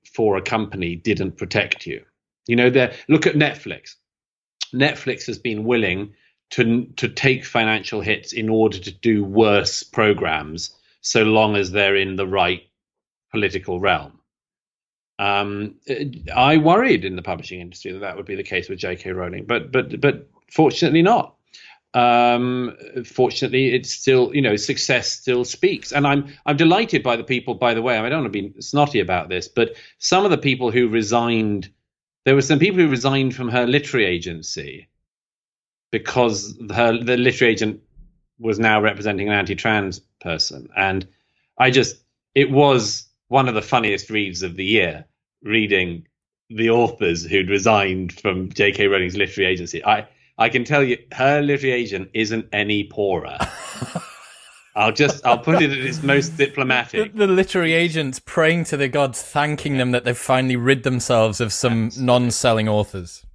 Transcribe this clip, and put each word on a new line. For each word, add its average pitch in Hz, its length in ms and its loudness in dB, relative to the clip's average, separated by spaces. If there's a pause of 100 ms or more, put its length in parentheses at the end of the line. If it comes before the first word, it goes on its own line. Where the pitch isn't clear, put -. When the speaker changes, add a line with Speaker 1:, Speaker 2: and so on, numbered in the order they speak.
(120)
Speaker 1:
for 107 240 0
a 92 60 -4
company 98 520 -4
didn't 92 440 -4
protect 95 480 -4
you. 60 180 -12 (420)
You 120 100 0
know, 123 120 6
there, 123 240 4 (160)
look 156 180 4
at 151 80 2
Netflix. 131 600 -4 (800)
Netflix 131 500 -2
has 107 140 -8
been 107 260 -6
willing 104 480 0 (380)
to, 117 340 2 (120)
to 123 120 -2
take - 380 -2
financial 110 560 -2
hits 104 320 -4
in 110 160 -2
order 110 280 2
to 98 120 -12
do 107 340 0
worse 101 580 2
programs, 85 920 -2 (240)
so - 220 0
long 107 340 2
as 98 140 -2
they're 98 260 0
in 95 200 -2
the 98 100 -4
right 92 340 0 (720)
political 95 500 -4
realm. 85 320 -2 (1080)
Um, 101 540 -4 (580)
I 135 260 6
worried 165 460 4
in 92 120 -6
the 90 60 -10
publishing 90 380 -10
industry 90 300 -14
that 92 80 -12
that 95 180 -10
would 98 80 -12
be 98 120 -10
the 95 80 -8
case 92 240 -6
with 95 100 -10
J 90 160 -6
K 92 160 -10
Rowling, 92 360 -8
but, 117 260 -4
but, 127 280 -2
but - 280 0 (200)
fortunately 160 540 2
not. 208 320 2 (580)
Um, 120 840 2 (280)
fortunately, 127 720 0
it's 127 160 -4
still, 127 420 2
you 147 100 2
know, 113 120 4
success 117 560 -2
still 123 340 -2
speaks. - 460 -2
And 143 160 2
I'm, 143 260 0 (140)
I'm 147 100 2
delighted 170 460 4
by 120 140 0
the 117 80 -8
people, 123 300 -4
by 117 200 2
the 113 80 0
way, 120 160 0
I 110 100 -2
don't 151 140 -2
want 110 100 -4
to 101 100 -4
be 98 180 -12
snotty 139 400 0
about 87 280 -2
this, 90 200 -6
but - 260 0 (240)
some 185 260 2
of 202 60 2
the 170 80 2
people 123 320 -2
who 120 180 2
resigned, 110 800 0 (560)
there 135 120 6
were 135 60 4
some 147 180 2
people 185 180 2
who 170 100 4
resigned 135 460 0
from 127 140 -6
her 123 180 0
literary 131 400 0
agency 82 840 -8 (1000)
because 110 640 -2 (160)
her, 117 300 2
the 123 140 0
literary 123 380 4
agent 107 260 -2 (580)
was 110 220 -2
now 110 200 4
representing 101 460 -2
an 104 80 0
anti-trans 98 640 -2 (220)
person. - 560 -6
And 95 320 -2 (500)
I 127 140 4
just, 131 240 2 (400)
it 135 160 4
was 131 540 2 (200)
one 131 200 2
of 117 60 -2
the 107 80 -2
funniest 107 480 -2
reads 98 320 -4
of 90 140 -8
the 95 80 -6
year, 90 400 0 (380)
reading 98 640 -2 (440)
the 113 200 0
authors 110 540 0
who'd 92 260 0
resigned 98 600 0
from 92 380 -4
J 101 220 0
K 101 160 0
Rowling's 95 280 0
literary 95 360 0
agency. 87 320 -8
I, 104 240 0 (300)
I 113 100 2
can 120 160 -2
tell 143 180 2
you, 123 140 0 (160)
her 143 280 2
literary 139 340 0
agent 98 400 -6
isn't 110 380 -2
any 104 320 -2
poorer. 85 580 -4
Speaker 2:
<laughs> - 1300 -14
Speaker 1:
I'll 110 180 2
just, 139 340 0
I'll 120 140 4
put 160 200 2
it 147 120 2
in 131 120 -4
its 156 200 -6
most 139 320 2
diplomatic. 139 760 -2
Speaker 2:
The, 208 140 2
the 190 60 2
literary 185 400 2
agents 160 480 -2
praying 165 460 0
to 156 100 -4
the 139 100 0
gods, 131 340 -2
thanking 147 560 -2
them 127 140 0
that 123 140 0
they've 123 120 -2
finally 131 380 0
rid 123 300 2
themselves 117 560 2
of 113 120 -2
some 113 340 0
Speaker 1:
Absolutely. 127 200 -4
Speaker 2:
non-selling 120 640 2
authors. 101 680 -4